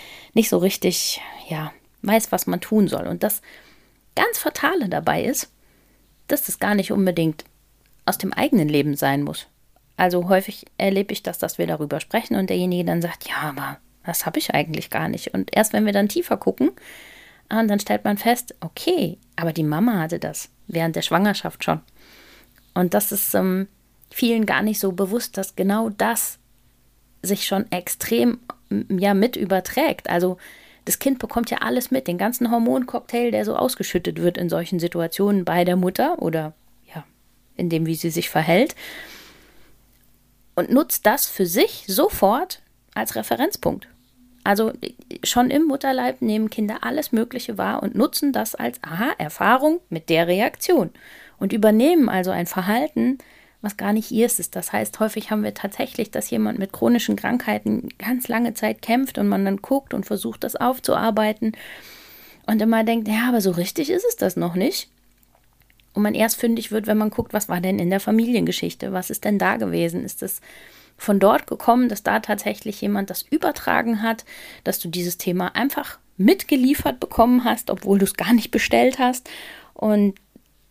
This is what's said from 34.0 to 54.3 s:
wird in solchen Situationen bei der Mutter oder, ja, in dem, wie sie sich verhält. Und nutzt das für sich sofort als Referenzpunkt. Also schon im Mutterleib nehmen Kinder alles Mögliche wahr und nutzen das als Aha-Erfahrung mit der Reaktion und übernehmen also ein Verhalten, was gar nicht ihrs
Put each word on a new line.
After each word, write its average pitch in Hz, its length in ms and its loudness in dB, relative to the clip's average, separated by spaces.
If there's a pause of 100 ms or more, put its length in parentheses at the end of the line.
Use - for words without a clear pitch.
wird 175 160 2
in 175 100 -2
solchen 170 320 -2
Situationen 175 640 0
bei 175 220 2
der 180 100 4
Mutter 233 460 0
oder, 160 320 -2 (320)
ja, - 180 -14 (540)
in 175 100 -2
dem, 165 160 0
wie 160 120 0
sie 165 140 -4
sich 165 200 -4
verhält. 170 440 4 (1900)
Und 175 100 -4
nutzt - 360 2
das 240 200 4
für - 200 -2
sich 220 400 0
sofort 240 720 2 (340)
als 220 200 -4
Referenzpunkt. - 720 -2 (560)
Also 208 280 2 (520)
schon 247 260 2
im 302 140 4
Mutterleib 262 560 0
nehmen 214 300 0
Kinder 214 320 -2
alles 277 300 -4
Mögliche 240 440 -2
wahr 202 260 -2
und - 120 -4
nutzen 277 400 0
das 220 200 -4
als 240 280 -6
Aha-Erfahrung 233 1080 0
mit 165 220 -6
der 165 160 4
Reaktion 202 640 2 (480)
und 196 160 -2
übernehmen 226 560 6
also 185 200 0
ein 175 160 -2
Verhalten, 233 720 0 (460)
was 208 160 -6
gar 202 160 0
nicht 220 160 -2
ihrs 233 280 2